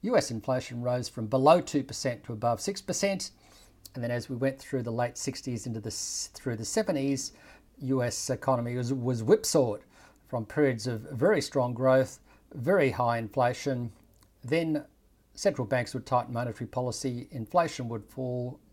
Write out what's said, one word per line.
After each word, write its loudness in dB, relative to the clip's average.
U 4
S 0
inflation -4
rose -2
from -6
below 6
two -2
percent -4
to -8
above 0
six -6
percent. -2
And -6
then -2
as -2
we -6
went 0
through -4
the -4
late -2
sixties -6
into -4
the -8
s-, -6
through -4
the -8
seventies, 0
U 0
S -4
economy 0
was, 0
was 0
whipsawed 4
from -4
periods 2
of -2
very 4
strong 0
growth, 4
very 4
high 2
inflation. 0
Then 0
central 0
banks -2
would -6
tighten 0
monetary -4
policy, -4
inflation -2
would -6
fall -6